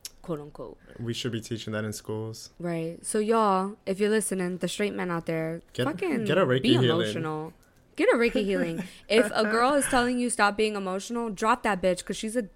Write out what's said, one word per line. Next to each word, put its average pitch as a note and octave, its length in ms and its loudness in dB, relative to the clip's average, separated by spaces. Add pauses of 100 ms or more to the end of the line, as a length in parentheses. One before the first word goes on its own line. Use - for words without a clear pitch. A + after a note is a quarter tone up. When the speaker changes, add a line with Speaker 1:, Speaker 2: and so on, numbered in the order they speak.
(220)
Speaker 1:
quote D#3 180 -6
unquote. D3 380 -14 (220)
Speaker 2:
We A#2 140 -4
should A#2+ 180 -4
be A2 100 -4
teaching A2 320 -6
that G#2+ 120 -2
in G#2+ 80 -4
schools. A2 680 -8
Speaker 1:
Right. E3+ 460 -4
So, - 140 -2
y'all, G#3 560 2 (100)
if F#3+ 140 -2
you're G#3 100 4
listening, F#3+ 480 0
the F3 100 -2
straight G3+ 260 -2
men F#3 180 -4
out E3+ 140 -4
there, E3 360 -4 (120)
Speaker 2:
Get, A#3+ 120 -2
Speaker 1:
fucking D#4+ 400 -2
Speaker 2:
get D#3 120 2
a F#3+ 80 6
Reiki B2+ 180 4
Speaker 1:
be A3+ 140 2
Speaker 2:
healing. - 120 4 (180)
Speaker 1:
emotional. D#3 460 -6 (420)
Get F#4 180 4
a - 20 6
Reiki A#3 300 2
healing. F3+ 380 0 (120)
Speaker 2:
<laughs> - 140 -16
Speaker 1:
If G#3 240 6
a A3 120 2
girl A#3 280 2
is C#4 140 2
telling B3 320 2
you B3 100 0
stop G#3 260 2
being G#3+ 200 0
emotional, G3+ 560 -4
drop A3 320 0
that G3 180 0
bitch, F3+ 240 2
'cause G3 100 -6
she's A3 200 -6
a B3 80 0 (120)